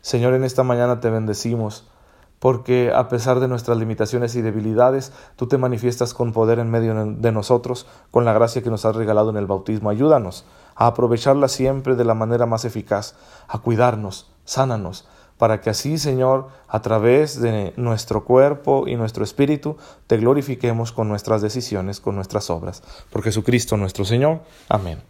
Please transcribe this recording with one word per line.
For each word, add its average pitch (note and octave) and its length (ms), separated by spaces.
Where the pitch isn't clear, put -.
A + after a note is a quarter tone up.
Señor, B2+ 340
en C3 100
esta B2+ 180
mañana B2 380
te A#2+ 100
bendecimos, A2 760
porque B2 560
a B2 140
pesar B2 320
de C3 80
nuestras A#2 300
limitaciones A2+ 560
y A#2+ 80
debilidades, A2+ 720
tú B2 100
te C3 120
manifiestas B2 540
con A#2+ 200
poder A2+ 260
en A#2 120
medio A2+ 240
de G#2+ 260
nosotros, A#2+ 540
con A#2+ 140
la A2+ 80
gracia A#2 300
que A#2 80
nos G#2+ 140
has A2 120
regalado G#2+ 340
en G#2+ 60
el G2+ 100
bautismo. G#2 440
Ayúdanos A2+ 540
a A#2 140
aprovecharla A#2+ 600
siempre C3+ 460
de A#2+ 100
la A2+ 100
manera A#2 320
más A2+ 180
eficaz, G#2 500
a G#2+ 140
cuidarnos, A2 720
sánanos, A2+ 640
para A2 220
que A2+ 100
así, D3 280
Señor, C3 500
a A2 140
través B2 580
de A2 360
nuestro A2+ 480
cuerpo C#3 640
y A#2+ 80
nuestro A2+ 300
espíritu, D3 520
te A#2+ 100
glorifiquemos A#2 760
con G#2+ 160
nuestras G#2 340
decisiones, G#2 580
con G#2 140
nuestras G2+ 360
obras. F2+ 320
Por - 120
Jesucristo A2 540
nuestro G2 280
Señor. C#3 380
Amén. F2+ 420